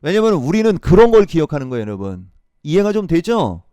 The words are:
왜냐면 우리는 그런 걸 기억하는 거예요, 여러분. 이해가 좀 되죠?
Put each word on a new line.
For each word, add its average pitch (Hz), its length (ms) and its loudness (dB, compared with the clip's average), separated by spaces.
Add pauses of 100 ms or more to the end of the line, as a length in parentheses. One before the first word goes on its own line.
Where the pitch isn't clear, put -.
왜냐면 214 320 0
우리는 190 440 0
그런 220 320 4
걸 220 140 6
기억하는 151 440 -4
거예요, 123 140 -6
여러분. 95 480 -10 (320)
이해가 202 300 0
좀 208 140 -4
되죠? 165 560 -2 (100)